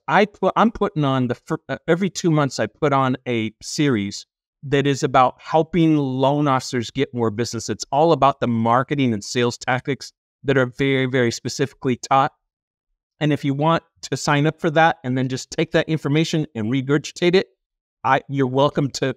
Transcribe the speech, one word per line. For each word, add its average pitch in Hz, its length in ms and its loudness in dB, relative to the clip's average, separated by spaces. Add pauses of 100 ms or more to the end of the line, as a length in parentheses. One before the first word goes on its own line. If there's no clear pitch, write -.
I 185 180 4
put, - 300 -2
I'm 214 160 4
putting 156 320 -2
on 131 240 0
the 120 80 -4
fir-, - 220 -6 (100)
uh, 135 180 -8
every 180 240 0
two - 200 -2
months, 147 280 0
I 113 80 -2
put 143 260 -2
on 131 240 0 (100)
a 113 260 -4 (100)
series 113 640 -2 (380)
that 135 220 0
is 139 160 0
about 131 380 2
helping 160 560 2
loan 139 520 0
officers 127 420 -2
get 131 240 -4
more 113 160 0
business. 113 400 -6
It's 101 220 -8
all 160 200 4
about 139 280 2
the 120 80 0
marketing 120 680 2
and 101 80 -6
sales 120 340 -2
tactics - 560 -6 (320)
that 131 120 2
are 127 100 4
very, 131 400 0
very 123 240 0
specifically 127 680 -4
taught. 135 360 0 (880)
And 151 120 0
if 139 120 -2
you 139 80 0
want 156 300 0 (200)
to - 140 -6
sign 147 300 2
up - 140 -2
for 170 100 0
that 160 340 4
and 127 120 -2
then 131 120 -2
just 127 220 -8
take - 220 -4
that 160 160 0
information 156 680 0
and 107 180 -4
regurgitate 147 640 0
it, 190 140 2 (540)
I, 131 260 2
you're 135 180 0
welcome 135 460 2
to, 131 240 -4